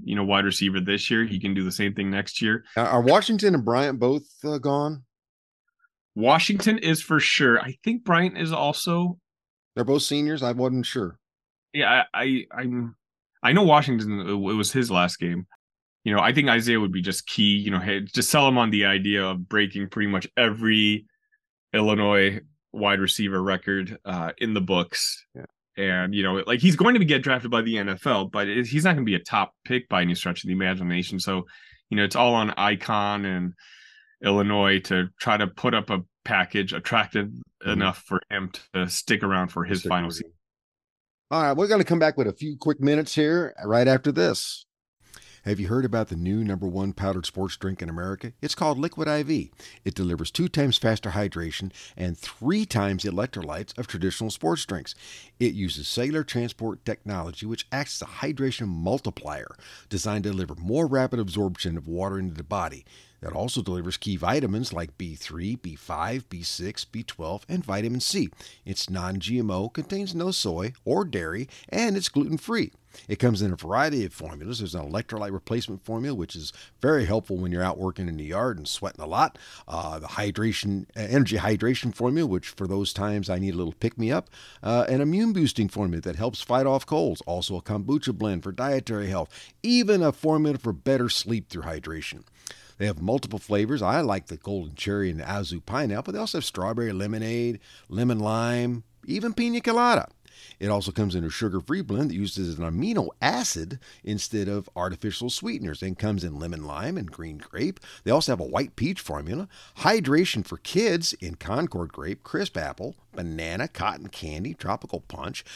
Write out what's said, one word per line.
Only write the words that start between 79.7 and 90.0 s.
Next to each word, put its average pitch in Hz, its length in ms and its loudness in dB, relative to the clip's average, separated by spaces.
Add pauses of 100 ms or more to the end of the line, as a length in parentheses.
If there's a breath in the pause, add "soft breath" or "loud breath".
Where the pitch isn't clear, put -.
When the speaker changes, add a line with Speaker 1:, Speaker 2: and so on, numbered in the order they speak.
Speaker 2:
the 76 100 -14
hydration, 104 760 -4 (100)
uh, 113 60 -10
energy 110 380 2
hydration 110 560 0
formula, 139 340 0
which 92 200 -2
for - 180 -8
those 98 260 -2
times 104 380 -4
I 90 80 -2
need 95 160 -2
a - 20 -4
little 85 160 -4
pick-me-up. 117 560 -2 (340 loud breath)
Uh, 120 240 2
an 131 140 2
immune 190 320 2
boosting 127 380 2
formula 87 320 -2
that 85 140 -6
helps 110 260 -4
fight 131 240 2
off 135 180 2
colds. 156 380 0
Also 90 340 -4
a 87 60 -8
kombucha 117 540 -2
blend 95 260 -2
for 98 100 -8
dietary 117 560 -2
health. 95 220 -4 (320 loud breath)
Even 220 400 4